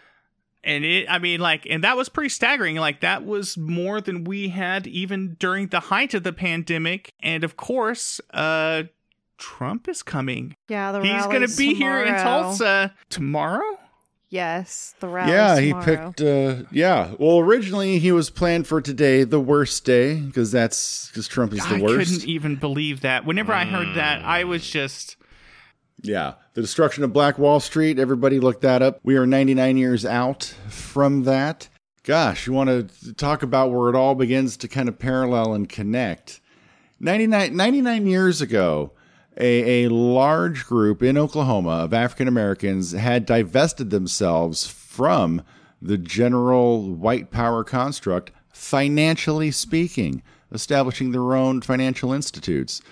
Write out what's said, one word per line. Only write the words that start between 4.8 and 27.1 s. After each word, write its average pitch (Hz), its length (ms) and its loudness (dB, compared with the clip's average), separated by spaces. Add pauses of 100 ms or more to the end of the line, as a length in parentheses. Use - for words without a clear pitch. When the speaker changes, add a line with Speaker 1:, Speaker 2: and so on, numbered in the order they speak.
Speaker 1:
even 185 520 -6
during 190 280 -2
the 185 120 -2
height 208 360 -2
of 190 80 -2
the 175 100 -4
pandemic. 170 880 -4
And 160 240 -4
of - 140 -6
course, 233 600 -4 (140)
uh, 160 520 0 (520)
Trump - 540 -8
is - 120 -8
coming. 131 520 -6 (140)
Speaker 2:
Yeah, 196 240 -6
the 202 100 -4
Speaker 1:
He's 202 240 0
gonna 269 140 0
Speaker 2:
rally's 247 180 -2
Speaker 1:
be 277 160 2
here 269 260 -2
in 240 140 0
Speaker 2:
tomorrow. 240 300 0
Speaker 1:
Tulsa 196 500 0 (160)
tomorrow. 165 680 -4 (520)
Speaker 2:
Yes, 180 720 -8
the 190 80 -10
rally's 180 240 0
Speaker 3:
Yeah, 190 280 6
he 143 80 4
Speaker 2:
tomorrow. - 160 -2 (280)
Speaker 3:
picked, 156 100 -6
uh, 135 500 2
yeah. 147 460 2
Well, 165 220 6
originally 190 580 2
he 175 120 4
was 170 200 2
planned 170 360 0
for 160 140 0
today, 135 440 4
the 123 140 2
worst 139 460 0
day, 131 380 4 (120)
'cause 113 160 0
that's, - 640 -2
'cause 110 160 -10
Trump 117 240 -2
is 104 140 -4
the 95 80 0
Speaker 1:
I 98 80 0
Speaker 3:
worst. 131 280 2
Speaker 1:
couldn't 175 160 -4
even 151 300 -4
believe 143 460 -4
that. 131 240 -2
Whenever 202 260 -2
I 180 140 0
heard 175 300 -4
that, 151 280 -2
I 175 200 0
was 175 220 -6
just - 520 -8 (840)
Speaker 3:
Yeah. 90 320 -4 (180)
The - 80 -6
destruction 143 420 0
of 123 120 -2